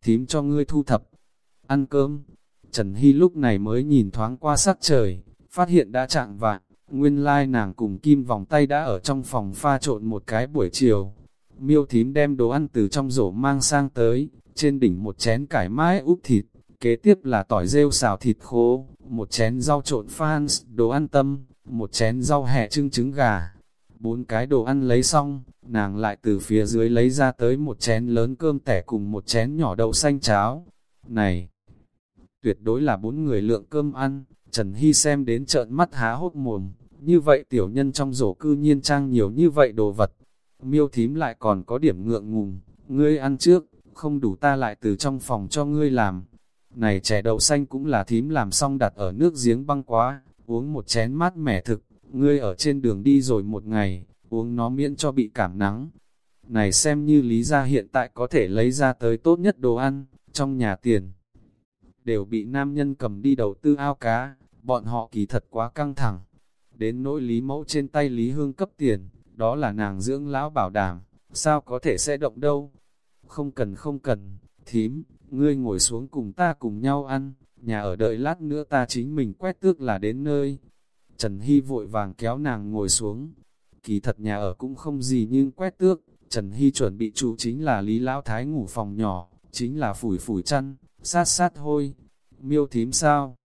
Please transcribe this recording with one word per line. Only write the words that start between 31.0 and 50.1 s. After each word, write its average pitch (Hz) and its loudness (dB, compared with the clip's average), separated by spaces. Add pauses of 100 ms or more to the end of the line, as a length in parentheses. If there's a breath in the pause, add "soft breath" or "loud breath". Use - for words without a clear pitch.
Này, 95 0 (960)
tuyệt 101 0
đối 113 0
là 127 0
bốn 123 -6
người 117 0
lượng 107 0
cơm 147 -2
ăn, 135 -4 (260)
Trần 98 -2
Hy 143 4
xem 143 2
đến 123 -2
trợn 123 0
mắt 165 2
há 113 0
hốc 165 -4
mồm, 107 -6 (280)
như 160 4
vậy 143 4
tiểu 104 2
nhân 135 0
trong 139 -2
rổ 117 0
cư 151 0
nhiên 143 4
trang 143 0
nhiều 110 4
như 151 4
vậy 139 4
đồ 107 0
vật. 101 0 (500)
Miêu 143 2
thím 123 0
lại 147 -4
còn 101 0
có 123 -4
điểm 110 0
ngượng 107 -4
ngùng, 101 -4 (280)
"Ngươi 147 2
ăn 135 -2
trước, 170 4 (280)
không 147 -4
đủ 101 0
ta 143 2
lại 117 -4
từ 104 0
trong 135 -4
phòng 110 -4
cho 147 -2
ngươi 147 0
làm." 98 0 (500)
Này 107 2
chè 104 0
đậu 110 0
xanh 143 2
cũng 135 -6
là 113 0
thím 117 0
làm 127 -2
xong 139 0
đặt 110 0
ở 95 -4
nước 156 2 (100)
giếng 120 2
băng 143 -2
quá, 123 -2 (240)